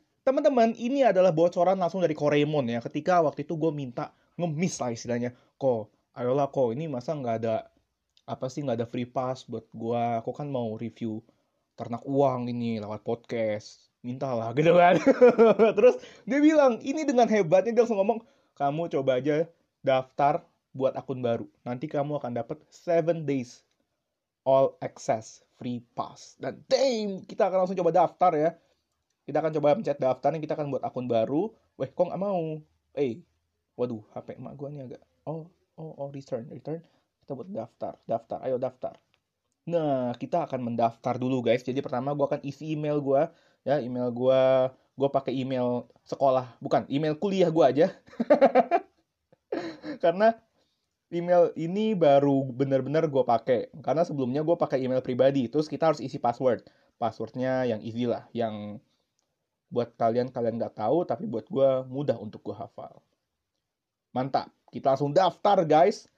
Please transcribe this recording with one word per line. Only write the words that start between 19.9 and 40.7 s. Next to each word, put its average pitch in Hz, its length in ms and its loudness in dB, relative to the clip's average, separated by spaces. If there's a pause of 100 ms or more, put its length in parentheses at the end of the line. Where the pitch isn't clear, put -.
buat 131 240 -2
akun 131 240 -8
baru. 117 240 -2 (240)
Nanti 127 240 -8
kamu 147 320 -4
akan 123 160 -6
dapat - 320 -10
seven 165 560 -2
days 135 400 -6 (800)
all 135 320 4
access - 640 -6 (160)
free 123 320 -8
pass." - 480 -12
Dan 131 320 -10
damn, 220 560 -2
kita 196 240 0
akan 185 160 2
langsung 190 80 -6
coba 170 160 0
daftar 175 480 4
ya. 165 160 2 (720)
Kita 147 160 -2
akan 156 160 -2
coba 147 160 4
pencet 175 240 -2
daftar, 156 400 0
kita 151 160 -6
akan 143 160 -6
buat 123 160 -4
akun 123 240 -6
baru. 131 400 0 (240)
Weh, - 160 -8
kok 180 160 0
nggak 175 160 -6
mau? 160 400 -4 (320)
Eh, 131 240 -2 (560)
waduh, 120 260 -6 (140)
H 156 80 -12
P - 160 -18
emak 127 160 -16
gua 143 160 -12
nih 139 160 -14
agak - 160 -18 (260)
oh, 160 160 -10 (320)
oh, 160 240 -14
oh, 139 80 -8
return, 139 400 -10
return. 156 320 -12 (400)
Kita 135 160 -12
buat 113 160 -14
daftar, 113 400 -10 (160)
daftar, - 320 -6
ayo 131 160 -2
daftar. - 400 -8 (720)
Nah, 139 480 -2
kita - 320 -4
akan 127 240 -4